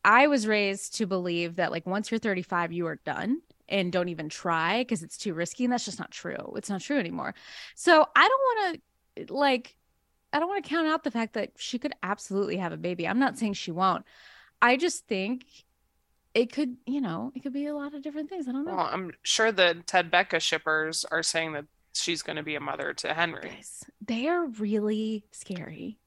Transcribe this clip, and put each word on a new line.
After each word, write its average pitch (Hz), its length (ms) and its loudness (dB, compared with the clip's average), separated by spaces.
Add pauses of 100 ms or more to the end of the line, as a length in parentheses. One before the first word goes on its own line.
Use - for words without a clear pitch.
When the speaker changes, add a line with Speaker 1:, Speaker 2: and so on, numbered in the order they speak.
Speaker 1:
I 240 240 10
was 262 180 2
raised 202 520 0
to 220 80 0
believe 175 500 -2
that, 175 160 2
like, 165 140 -6
once 196 240 -2
you're 226 100 0
thirty-five, 180 520 -2
you 170 140 -2
are 160 180 -6
done 208 380 -2 (260)
and 185 240 0
don't 180 160 0
even 160 220 -6
try 175 540 0
'cause 220 180 -2
it's - 160 -14
too 190 160 -4
risky. 170 300 -4
And 240 80 2
that's 240 120 -2
just 185 140 -10
not - 120 -10
true. - 460 -10
It's - 140 -10
not 196 100 -2
true 285 180 -2
anymore. 175 360 -4 (400)
So 320 320 8 (100)
I 302 120 8
don't 523 280 4 (680)
wanna, - 60 -
like, 262 440 0 (560)
I 294 60 2
don't 330 100 0
wanna 392 140 -2
count 320 260 0
out 320 160 0
the 277 60 -2
fact 226 240 -2
that 208 220 -4
she - 220 -6
could 277 140 -4 (100)
absolutely 190 560 -2
have 175 140 -2
a 160 60 -6
baby. 175 280 -4
I'm 196 120 2
not 262 180 2
saying 208 180 -2
she - 180 -8
won't. 180 340 2 (560)
I 240 160 6
just 330 280 -2
think 208 380 -4 (920)
it 233 180 4
could, 254 240 -2 (100)
you 277 140 -2
know, 220 340 -4
it 262 80 -10
could 277 100 -6
be 285 140 -4
a 294 80 -4
lot 285 200 -8
of 285 80 -12
different 302 280 -8
things. 349 180 -6
I 247 40 -4
don't 269 120 -2
know. 370 120 -4
Speaker 2:
Well, 359 140 0
I'm 180 220 -4 (100)
sure - 300 4
the 175 340 4
Ted 175 240 2
Becca 180 300 4
shippers 156 680 0
are 165 160 0
saying 160 320 0
that 147 100 -6 (300)
she's - 280 -2
gonna 156 200 -6
be 151 120 -6
a 147 60 -4
mother 143 340 -4
to - 180 -4
Henry. 165 380 -4
Speaker 1:
Guys, - 340 -16 (160)
they 233 280 -2
are 349 180 2
really 214 840 -2
scary. 175 760 -10